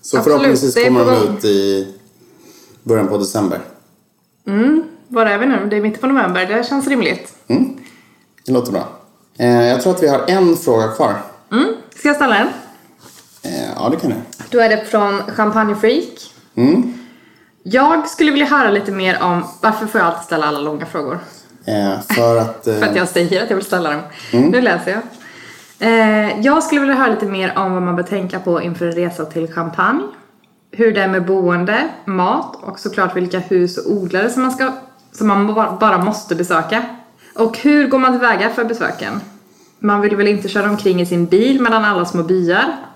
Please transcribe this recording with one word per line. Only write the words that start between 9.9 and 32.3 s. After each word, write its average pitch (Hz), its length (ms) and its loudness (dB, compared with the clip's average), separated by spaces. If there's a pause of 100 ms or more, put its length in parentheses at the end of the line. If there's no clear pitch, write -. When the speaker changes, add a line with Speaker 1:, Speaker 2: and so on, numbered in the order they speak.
Speaker 1:
att 170 80 0
vi 151 40 4
har 139 200 2
en 180 300 4
fråga 113 300 2
kvar. 110 280 0 (360)
Speaker 2:
Mm, 269 160 2 (320)
ska - 80 -2
jag 294 80 2
ställa 277 220 0
den? 240 100 0 (920)
Speaker 1:
Eh, 64 340 -8
ja, - 140 -2
det 160 80 0
kan 151 120 -4
jag. 107 100 -4 (300)
Speaker 2:
Då 240 100 2
är 226 100 4
det 214 160 0
från 202 360 0 (140)
Champagnefreak. 220 1000 0 (220)
Speaker 1:
Mm. 156 380 2 (680)
Speaker 2:
Jag 277 460 2
skulle 302 220 2
vilja 285 160 2
höra 262 240 4
lite 202 200 0
mer 190 300 -2
om... 175 220 0 (180)
Varför 220 260 0
får 214 140 0
jag 175 60 2
alltid 170 180 -4
ställa 151 200 -2
alla 147 140 -2
långa 151 260 -6
frågor? 151 340 -8 (460)
Speaker 1:
Eh, 101 360 -2 (140)
för 117 220 4
att, 113 240 -2
Speaker 2:
<laughs> - 20 -20
För 110 200 0
att 214 80 0
Speaker 1:
eh, 202 60 0
Speaker 2:
jag 175 120 0
säger 175 340 0
att 226 60 -6
jag 196 80 0
vill 190 80 -4
ställa 170 260 -2
dem. 147 100 -4 (300)
Speaker 1:
Mm. 165 180 4
Speaker 2:
Nu 247 120 4
läser 185 300 0
jag. 220 100 -4 (800)
Eh, 214 640 2
jag 294 220 4
skulle 302 180 0
vilja 277 140 2
höra 269 160 2
lite 214 140 -2
mer 190 320 -2
om 190 160 0
vad 180 100 -2
man 175 120 -2
bör 175 80 -2
tänka 185 360 -6
på 175 220 0
inför 175 240 -6
en 170 60 -2
resa 170 340 -4
till 160 280 -6
Champagne. 185 480 -2 (680)
Hur 220 220 2
det 202 80 0
är 190 60 0
med 190 180 0
boende, 190 640 0 (160)
mat 196 580 -2